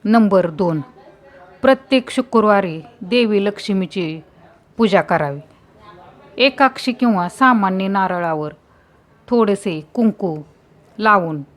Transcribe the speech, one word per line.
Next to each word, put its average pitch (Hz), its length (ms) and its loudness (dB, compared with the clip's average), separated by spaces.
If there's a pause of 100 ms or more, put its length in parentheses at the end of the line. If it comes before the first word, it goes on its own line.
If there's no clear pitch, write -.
नंबर 202 460 4
दोन, 160 320 -2 (800)
प्रत्येक 262 480 0
शुक्रवारी 208 680 0 (220)
देवी 214 440 0
लक्ष्मीची 190 760 -4 (580)
पूजा 196 240 2
करावी. 147 380 -2 (960)
एकाक्षी 262 540 0
किंवा 220 380 0
सामान्य 196 580 2
नारळावर 175 680 -2 (760)
थोडेसे 202 520 0 (140)
कुंकू 202 420 0 (600)
लावून 185 440 2 (160)